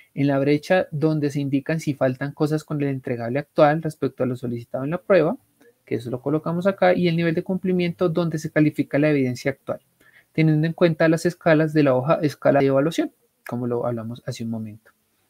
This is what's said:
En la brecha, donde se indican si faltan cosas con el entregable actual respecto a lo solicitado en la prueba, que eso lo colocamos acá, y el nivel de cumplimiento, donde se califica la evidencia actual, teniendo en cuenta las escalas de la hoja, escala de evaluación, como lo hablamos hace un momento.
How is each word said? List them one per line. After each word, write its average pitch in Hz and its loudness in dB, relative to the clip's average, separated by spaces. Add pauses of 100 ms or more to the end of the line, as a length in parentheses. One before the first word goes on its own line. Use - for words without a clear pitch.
(140)
En 143 0
la 139 2
brecha, 147 2
donde 151 0
se 143 -4
indican 143 -2
si 156 -4
faltan 135 -2
cosas 151 -2
con 151 -6
el 143 -2
entregable 127 -4
actual 151 2
respecto 151 -6
a 131 0
lo 123 -4
solicitado 120 -8
en 143 -4
la 180 -4
prueba, 185 2 (480)
que 123 -4
eso 117 -8
lo 123 -8
colocamos 165 -4
acá, 190 2
y 180 2
el 165 0
nivel 170 0
de 170 -2
cumplimiento, 180 -2
donde 165 -2
se 156 -8
califica 147 0
la 151 2
evidencia 131 0
actual, - -8 (520)
teniendo 156 2
en 165 -4
cuenta 165 2
las 160 0
escalas 160 2
de 151 4
la 131 4
hoja, 131 2
escala 139 2
de 139 4
evaluación, 143 0 (340)
como 123 -6
lo 120 -2
hablamos 117 -6
hace 123 -8
un 113 -6
momento. 110 -10 (400)